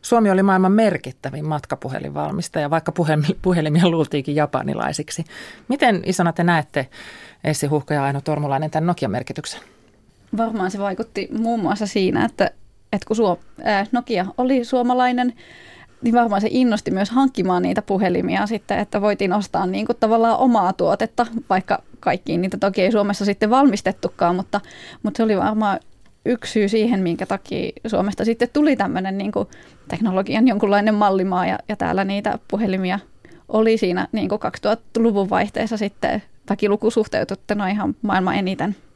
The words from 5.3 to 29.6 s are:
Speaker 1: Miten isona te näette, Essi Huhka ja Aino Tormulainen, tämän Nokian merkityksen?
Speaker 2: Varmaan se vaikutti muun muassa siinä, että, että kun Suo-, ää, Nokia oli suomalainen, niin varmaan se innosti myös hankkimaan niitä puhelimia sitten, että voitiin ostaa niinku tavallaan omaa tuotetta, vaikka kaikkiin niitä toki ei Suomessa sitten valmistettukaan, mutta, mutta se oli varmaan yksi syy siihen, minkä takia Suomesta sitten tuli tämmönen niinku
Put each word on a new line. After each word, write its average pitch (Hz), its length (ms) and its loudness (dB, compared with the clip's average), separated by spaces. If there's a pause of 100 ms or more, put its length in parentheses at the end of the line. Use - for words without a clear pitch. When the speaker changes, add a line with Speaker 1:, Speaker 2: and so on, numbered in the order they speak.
Speaker 1:
Miten 240 380 2
isona 175 280 0
te 170 100 0
näette, 156 460 0 (540)
Essi 147 240 -2
Huhka 147 260 -2
ja 143 100 0
Aino 139 180 -2
Tormulainen, 147 500 -2
tämän 160 160 0
Nokian 156 240 -2
merkityksen? - 500 -8 (760)
Speaker 2:
Varmaan 220 340 -2
se 202 80 -8
vaikutti 196 480 -6 (100)
muun 226 220 0
muassa 208 280 -2
siinä, 190 380 0
että, - 260 0 (420)
että 196 140 -4
kun 220 80 0
Suo-, 202 240 2 (240)
ää, 202 280 0
Nokia 233 340 0 (120)
oli 254 280 2
suomalainen, 247 680 2 (680)
niin 233 140 2
varmaan 214 260 4
se 214 100 0
innosti 240 400 2
myös 196 180 0
hankkimaan 190 540 2
niitä 185 180 0
puhelimia 185 680 0
sitten, 208 320 -4
että 208 220 -2
voitiin 196 320 0
ostaa 190 320 -2
niinku 196 280 -2
tavallaan 226 440 2
omaa 208 360 4
tuotetta, 220 520 0 (240)
vaikka - 340 0 (160)
kaikkiin 170 420 -2
niitä 185 160 -4
toki 196 240 0
ei 185 100 4
Suomessa 202 340 0
sitten 208 240 0
valmistettukaan, 202 840 2
mutta, 190 260 -4 (420)
mutta 202 140 -4
se 226 60 2
oli 214 140 2
varmaan 208 420 0 (460)
yksi - 260 -2
syy 208 160 2
siihen, 214 320 2
minkä 180 260 -2
takia - 460 -6 (160)
Suomesta 196 380 -2
sitten 233 280 0
tuli 294 220 4
tämmönen 190 420 -2
niinku 202 320 -4 (380)